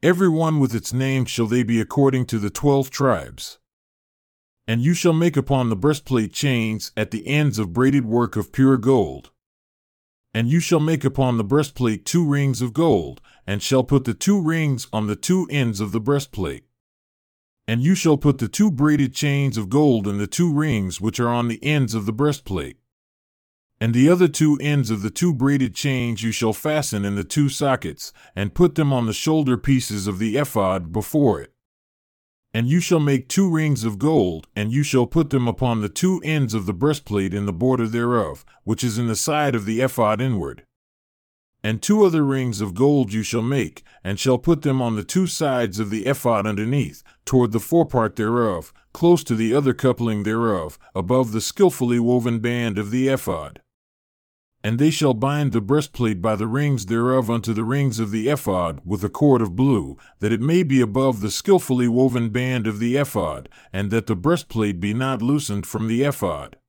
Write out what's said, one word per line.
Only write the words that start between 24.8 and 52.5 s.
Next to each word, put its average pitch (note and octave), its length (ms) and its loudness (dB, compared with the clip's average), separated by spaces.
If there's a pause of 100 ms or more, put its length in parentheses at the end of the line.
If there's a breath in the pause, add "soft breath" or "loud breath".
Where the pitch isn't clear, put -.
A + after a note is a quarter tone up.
of A2 120 -2
the G#2 80 -4
two E3+ 240 0
braided C3 420 0
chains A#2+ 480 -4
you A2+ 80 -2
shall A2 220 -2
fasten C#3+ 500 -2
in G2+ 120 -2
the - 100 -4
two D3 240 0
sockets, C3 640 -4 (200 soft breath)
and G2 200 -6
put F3 220 4
them D3 180 2
on A#2 140 0
the A2 40 -2
shoulder D3 460 0
pieces A#2 500 0
of G2 100 -4
the A2 200 -2
ephod F#2+ 560 -2
before G#2+ 480 0
it. - 100 -16 (1000)
And A#2 140 0
you E3 140 2
shall E3+ 180 2
make C#3 300 0
two F#3+ 200 2
rings D3+ 360 0
of G#2+ 120 -4
gold, G2 480 0 (120)
and G#2 160 -2
you C#3+ 100 0
shall B2+ 240 0
put D#3 220 0
them B2+ 180 0
upon A#2 320 -2
the G#2 80 -4
two F3+ 340 0
ends D3 320 -2
of G#2 120 -4
the G2+ 80 -4
breastplate G2+ 600 -2
in G2+ 120 -4
the G2+ 80 -4
border A#2+ 340 0
thereof, A#2 560 -2 (220 soft breath)
which A2+ 180 -4
is A2+ 140 -2
in A#2+ 100 -2
the A2 80 -2
side D3 400 -2
of G#2+ 80 -2
the A2 160 -2
ephod A2+ 400 0
inward. G#2 460 -4 (960)
And A2 180 -2
two G#3+ 220 4
other E3 220 4
rings C3 340 -2
of G2+ 140 -4
gold C3 400 2
you A2 100 -2
shall A#2 180 -2
make, A#2+ 420 -4 (200 soft breath)
and G2 160 -6
shall C3 180 2
put D#3 260 0
them C3 180 0
on A2+ 160 -2
the G#2 80 -6
two F#3 220 0
sides B2 520 -2
of G#2 120 -4
the G#2+ 160 -4
ephod A#2 380 0
underneath, A2 580 -4 (200 soft breath)
toward B2 300 2
the A2+ 80 0
forepart C3+ 560 0
thereof, A2 560 -2 (180)
close E3+ 320 4
to A#2+ 120 -2
the A2+ 200 0
other C#3 180 2
coupling A#2 500 0
thereof, G#2+ 540 -2 (160 soft breath)
above A2+ 380 0
the A2 80 -2
skillfully B2 600 2
woven A#2 380 0
band A#2 380 -2